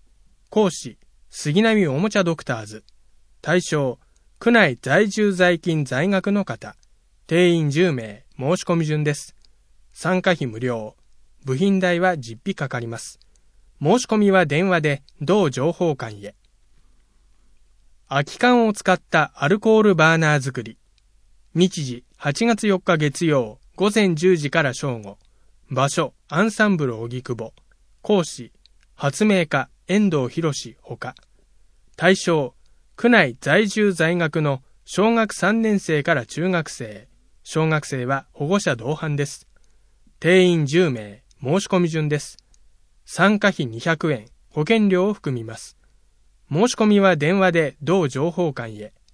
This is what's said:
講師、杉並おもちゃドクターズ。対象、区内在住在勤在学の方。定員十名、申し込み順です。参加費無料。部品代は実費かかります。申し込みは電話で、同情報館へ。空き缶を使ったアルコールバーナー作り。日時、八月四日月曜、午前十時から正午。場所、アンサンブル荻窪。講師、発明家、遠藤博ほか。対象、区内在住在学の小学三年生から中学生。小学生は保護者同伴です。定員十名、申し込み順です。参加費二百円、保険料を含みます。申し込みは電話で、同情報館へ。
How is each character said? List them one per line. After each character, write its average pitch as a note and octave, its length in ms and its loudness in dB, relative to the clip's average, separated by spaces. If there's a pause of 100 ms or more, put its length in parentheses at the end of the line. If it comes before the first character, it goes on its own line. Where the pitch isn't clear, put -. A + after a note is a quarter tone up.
(500)
講 G#3+ 220 2
師、 - 260 -12 (320)
杉 D3+ 320 0
並 A3 260 4
お C3+ 120 -2
も G#3 100 0
ち G#3+ 80 -4
ゃ G3 60 4
ド E3+ 120 -2
ク - 80 -12
タ B2 140 -6
ー A2 80 -12
ズ。 G#2+ 180 -18 (580)
対 F3 200 2
象、 C#3 380 -4 (400)
区 A#3 120 2
内 F#3 300 4
在 F#3 280 2
住 G#3 240 0
在 F3+ 260 2
勤 D#3+ 260 -2
在 C3+ 220 -2
学 F#3+ 240 0
の G#2 120 0
方。 A2 320 -12 (520)
定 F3 220 4
員 E3 200 2
十 E3 220 2
名、 A2 340 -8 (120)
申 D3 200 -2
し - 60 -10
込 F3 140 0
み E3 80 0
順 D3+ 180 -2
で D3 100 0
す。 - 220 -14 (580)
参 F#3 280 -2
加 F#3 100 2
費 D#3 160 -2
無 A2 120 -10
料。 A#2 360 -6 (500)
部 C3 100 -4
品 F#3+ 240 2
代 F3 200 0
は F3+ 180 0
実 A#2 240 -14
費 G3 140 -6
か C#3 140 -6
か B2+ 100 -6
り A#2 80 -8
ま A#2 100 -10
す。 - 220 -18 (600)
申 F#3+ 180 2
し - 60 -8
込 A3 120 -2
み G#3 140 4
は F#3 140 4
電 D#3 240 0
話 F3 120 0
で、 D3 220 -2 (180)
同 E3+ 280 2
情 C3 220 -2
報 D#3+ 240 -2
館 G2+ 300 -12
へ。 G2 100 -16 (1700)
空 C#3 160 0
き - 140 -14
缶 A#3+ 300 4
を G#3+ 60 0
使 - 180 -2
っ F3+ 80 2
た - 360 -2
ア C#3+ 120 -2
ル G3+ 120 2
コ A3 180 4
ー A3 60 6
ル G#3 100 6
バ D#3+ 220 6
ー - 20 4
ナ D#3 200 4
ー C#3+ 40 -4
作 B2+ 220 -8
り。 G#2+ 140 -16 (760)
日 F3 320 0
時、 B2 200 -12 (120)
八 D3 280 -2
月 A3+ 200 0
四 F#3+ 140 2
日 F3+ 180 0
月 D3+ 280 -2
曜、 B2+ 340 0 (160)
午 G3+ 180 0
前 G3+ 220 2
十 F3+ 200 4
時 D3 140 -2
か E3 140 0
ら C3 100 -2
正 B2 260 -8
午。 G2+ 200 -16 (500)
場 C3+ 200 -2
所、 D3 240 -4 (140)
ア D#3 140 -2
ン A3 100 0
サ G#3+ 160 0
ン G3 100 2
ブ D3 100 -2
ル A2+ 140 -6
荻 A#2+ 200 -10
窪。 A2+ 320 -10 (480)
講 G3+ 220 2
師、 A#2+ 280 -14 (440)
発 C#3+ 300 -2
明 F#3+ 200 2
家、 C#3 240 -4 (180)
遠 G3+ 220 2
藤 C#3+ 240 0
博 D#3 480 -6
ほ - 160 -16
か。 - 180 -12 (800)
対 F#3 200 4
象、 D#3 400 -2 (400)
区 A#3 140 2
内 F3 300 2
在 F#3+ 280 2
住 G3+ 260 0
在 E3 220 0
学 E3 260 -2
の C#3 200 -2 (240)
小 G#3+ 260 2
学 A3 220 0
三 G#3+ 280 0
年 G#3+ 180 2
生 D3+ 240 -2
か E3+ 120 0
ら B2 100 -2
中 E3+ 240 -4
学 E3+ 200 -2
生。 G#2+ 380 -14 (360)
小 D#3+ 240 -2
学 D#3 180 0
生 B2+ 200 -6
は C3+ 260 -4
保 C#3+ 160 -6
護 G3 120 0
者 E3 160 -2
同 A#2 200 -6
伴 D3+ 200 -4
で C#3+ 100 -2
す。 - 220 -14 (720)
定 F#3 240 6
員 E3+ 220 4
十 D#3+ 240 2
名、 G#2+ 340 -8 (180)
申 D3+ 200 0
し - 60 -8
込 F#3+ 120 2
み F3 100 2
順 D#3 200 -2
で D3 100 0
す。 - 180 -16 (680)
参 G3 340 2
加 G#3 80 2
費 F3+ 180 -2
二 A2+ 140 -8
百 D#3+ 320 -2
円、 A2 140 -6 (260)
保 D3+ 100 -4
険 G#3+ 260 2
料 F#3 220 2
を G#3+ 40 -2
含 D3+ 220 -6
み A#2 80 -8
ま A2 140 -14
す。 - 200 -20 (720)
申 F3 160 2
し B3 80 -6
込 A3 100 2
み G#3 140 4
は F#3+ 160 4
電 D#3+ 240 0
話 F#3 120 4
で、 D#3+ 300 0
同 D#3 260 2
情 C3+ 220 -4
報 E3+ 240 -2
館 A2+ 220 -10
へ。 G#2 180 -16 (200)